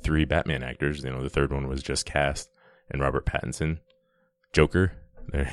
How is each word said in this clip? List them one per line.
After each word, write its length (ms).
three 220
Batman 380
actors. 400
You 80
know, 120
the 60
third 240
one 140
was 160
just 240
cast, 420
and 140
Robert 240
Pattinson. 540
Joker, 400
there, 240